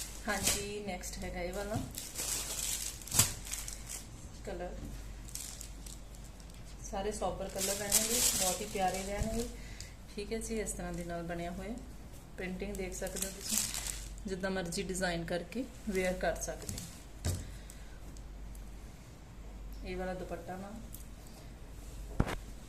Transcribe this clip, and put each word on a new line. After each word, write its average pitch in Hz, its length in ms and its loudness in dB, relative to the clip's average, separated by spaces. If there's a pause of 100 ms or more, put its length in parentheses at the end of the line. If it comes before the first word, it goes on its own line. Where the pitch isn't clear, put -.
(280)
ਹਾਂਜੀ, 202 600 4
ਨੈਕਸਟ 185 300 -2
ਹੈਗਾ 180 240 -2
ਇਹ 180 120 0
ਵਾਲਾ 202 240 2 (2750)
ਕਲਰ। 180 300 -4 (2250)
ਸਾਰੇ 208 200 2
ਸੋਬਰ 185 380 2
ਕਲਰ 196 260 4
ਰਹਿਣਗੇ, 214 440 6 (200)
ਬਹੁਤ 185 220 6
ਹੀ 208 120 0
ਪਿਆਰੇ 190 300 6
ਰਹਿਣਗੇ। 220 440 2 (680)
ਠੀਕ 208 180 -2
ਹੈ 226 40 2
ਜੀ, 226 220 0
ਇਸ 190 120 0
ਤਰ੍ਹਾਂ 175 220 -2
ਦੇ 170 100 0
ਨਾਲ 170 200 0
ਬਣਿਆ 170 280 0
ਹੋਇਆ। 190 240 -2 (600)
ਪ੍ਰਿੰਟਿੰਗ 190 380 0
ਦੇਖ 185 180 0
ਸਕਦੇ 185 340 0
ਹੋ 196 40 -2
ਤੁਸੀਂ, - 260 2 (720)
ਜਿੱਦਾਂ 190 240 2
ਮਰਜ਼ੀ 185 320 2
ਡਿਜ਼ਾਈਨ 180 420 2
ਕਰਕੇ 185 380 0 (260)
ਵੇਅਰ 185 240 6
ਕਰ 180 220 4
ਸਕਦੇ - 420 -2
ਹੋ। - 560 -2 (2500)
ਇਹ 185 120 -2
ਵਾਲਾ 185 160 0
ਦੁਪੱਟਾ 180 440 -4
ਨਾ, 202 140 -6 (2000)